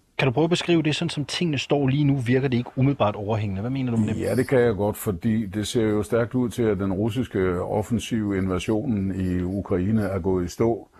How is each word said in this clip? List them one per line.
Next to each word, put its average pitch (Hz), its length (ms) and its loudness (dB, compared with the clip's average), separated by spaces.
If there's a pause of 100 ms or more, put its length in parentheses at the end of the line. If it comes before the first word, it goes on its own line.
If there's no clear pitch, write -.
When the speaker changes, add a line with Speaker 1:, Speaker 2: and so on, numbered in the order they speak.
(180)
Speaker 1:
Kan 139 80 2
du 127 60 2
prøve 147 120 2
at 165 60 0
beskrive 170 320 2
det, 147 140 0
sådan 170 140 -2
som 147 140 -4
tingene 156 340 -2
står 143 300 0
lige 143 160 2
nu, 143 120 4
virker 131 320 0
det 120 100 2
ikke 123 180 -4
umiddelbart 127 400 2
overhængende? 104 440 -2
Hvad 120 100 -4
mener 131 200 -2
du 113 60 0
med 107 120 2
det? 101 120 -4
Speaker 2:
Ja, 104 140 -2
det 123 140 0
kan 131 120 4
jeg 117 140 4
godt, 101 220 0
fordi 110 500 -2
det 98 200 -4
ser 110 220 2
jo 104 140 2
stærkt 113 320 0
ud 123 140 0
til, 120 140 -4
at 104 160 2
den 98 140 0
russiske 98 680 0
offensiv 104 760 -2
invasionen 95 800 0
i 90 280 0
Ukraine 98 600 0
er 95 160 -2
gået 92 260 0
i 87 40 -6
stå. 113 400 0 (120)